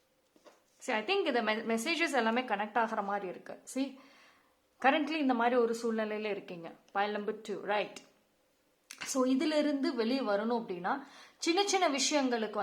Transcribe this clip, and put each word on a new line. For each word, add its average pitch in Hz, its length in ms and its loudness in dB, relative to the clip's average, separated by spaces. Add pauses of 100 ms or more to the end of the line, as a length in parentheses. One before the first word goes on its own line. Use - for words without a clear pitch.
(840)
See, 262 60 -4
I 220 120 0
think 381 220 2
இந்த 240 160 2
me-, 214 240 0
மெசேஜஸ் 277 480 0
எல்லாமே 226 280 2
கனெக்ட் 220 360 -2
ஆகிற 226 240 0
மாதிரி 196 260 -2
இருக்கு. - 340 -12 (140)
See, 269 240 -4 (840)
currently 285 300 4
இந்த 294 220 2
மாதிரி 233 220 2
ஒரு 226 260 2
சூழ்நிலையில 214 440 -2
இருக்கீங்க. 190 460 -8 (220)
Pile 208 240 0
number 208 180 -4 (120)
two, 196 180 -6
right? 202 300 0 (1120)
So, 262 200 0
இதிலிருந்து 294 680 2
வெளியே 233 240 0
வரணும் 220 420 0
அப்படின்னா, 196 420 -4 (340)
சின்ன 370 300 2
சின்ன 370 220 2
விஷயங்களுக்கு 240 720 0